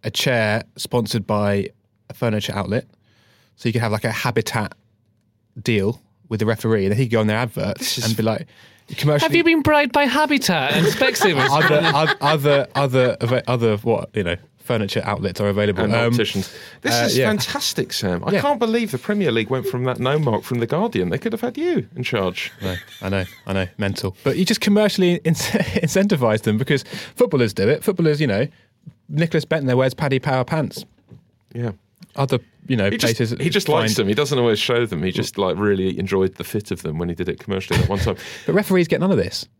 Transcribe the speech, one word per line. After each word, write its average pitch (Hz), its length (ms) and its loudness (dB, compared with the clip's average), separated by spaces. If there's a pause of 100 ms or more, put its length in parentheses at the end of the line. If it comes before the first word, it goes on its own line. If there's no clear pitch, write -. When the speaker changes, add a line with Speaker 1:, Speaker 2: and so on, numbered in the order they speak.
Speaker 1:
a 113 60 -4
chair 113 520 0 (140)
sponsored 113 500 -2
by 101 420 0 (400)
a - 60 -16
furniture 107 400 -2
outlet. 101 320 -4 (720)
So - 120 -4
you 110 40 0
could 110 100 0
have, 110 100 0
like, 107 120 -2
a 113 80 0
Habitat 110 640 -2 (880)
deal 107 400 0 (280)
with 107 120 -4
the 107 60 0
referee, 110 400 0
and 101 80 2
he 131 100 2
could 113 80 -2
go 113 80 4
on 107 60 2
their 107 120 2
adverts 113 420 -4
Speaker 2:
This - 180 -4
is 107 80 -4
Speaker 1:
and 110 100 0
be 110 60 -2
like, 110 240 -2 (500)
commercially 147 320 2
Speaker 3:
Have 294 80 0
you 339 80 4
been 330 180 4
bribed 294 300 4
by 285 140 4
Habitat 240 680 2
and 156 140 4
Specsavers? 180 600 2
Speaker 1:
<laughs> - 20 2
other, 151 300 4 (140)
oth-, 156 260 2
other, 143 540 2
other, 127 460 2
other, 120 260 0
other, 117 320 2
what, 110 360 -2
you 104 100 0
know, 85 120 -2 (220)
furniture 101 460 -2
outlets 95 360 -4
are 101 80 0
available. 101 360 0
Speaker 2:
And 107 100 0
Speaker 1:
Um, 117 180 2
Speaker 2:
opticians. 104 380 -2 (300)
This - 140 0
Speaker 1:
uh, 117 100 2
Speaker 2:
is 113 140 0
Speaker 1:
yeah. 127 100 4
Speaker 2:
fantastic, - 640 -2
Sam. 90 340 -2
I 180 60 0
Speaker 1:
Yeah. 202 80 2
Speaker 2:
can't 285 180 0
believe 226 340 0
the 127 60 -4
Premier 208 320 0
League 113 200 0
went 131 160 -2
from 127 180 -2
that 123 160 -2
no 135 180 0
mark 120 240 0
from 123 160 -4
The 117 80 0
Guardian. 139 440 -2
They 104 80 -2
could 220 140 -4
have 226 100 -6
had 247 160 -4
you 320 360 -2
in 127 80 -8
charge. 95 480 -2 (120)
Speaker 1:
No, 95 120 -4 (280)
I 98 80 -6
know, 95 140 0 (220)
I 98 60 -6
know. 95 140 0 (100)
Mental. 98 480 -4
But 139 140 0
you 185 80 2
just - 160 -2
commercially 196 640 4
in-, 165 100 2
<laughs> - 0 -
incentivise 175 1080 0
them 107 140 2
because 131 260 0 (320)
footballers 131 380 2
do 101 160 0
it. - 160 0
Footballers, 165 380 2
you 147 40 2
know, 113 220 0 (600)
Nicholas 160 340 0
Bentner 131 320 0
wears 131 180 2
Paddy 135 240 0
Power 131 260 0
pants. - 400 -4 (680)
Speaker 2:
Yeah. 120 180 -6 (440)
Speaker 1:
Other, 135 220 0 (300)
you 127 80 0
know, 101 140 2
Speaker 2:
He 117 60 -2
just, 113 200 0
Speaker 1:
places 117 240 -2
Speaker 2:
he 156 100 0
just - 180 0
likes 117 240 2
Speaker 1:
find 95 40 0
Speaker 2:
them. 104 120 2
He 107 60 2
doesn't 139 240 0
always 117 220 2
show 120 260 0
them. 85 160 -4
He 92 80 0
just, - 260 -4
like, 92 220 0
really 98 400 0
enjoyed 95 380 0
the - 80 -10
fit - 260 -6
of 87 120 -6
them 78 160 -6
when 87 120 -2
he 85 40 -6
did 85 140 -4
it - 120 -6
commercially 95 400 -4
that - 100 2
one 101 80 -2
time. 92 180 0 (140)
Speaker 1:
<laughs> - 160 -12
But 160 80 -2
referees 185 340 2
get 147 120 0
none 185 100 2
of 185 80 4
this. - 280 -4 (140)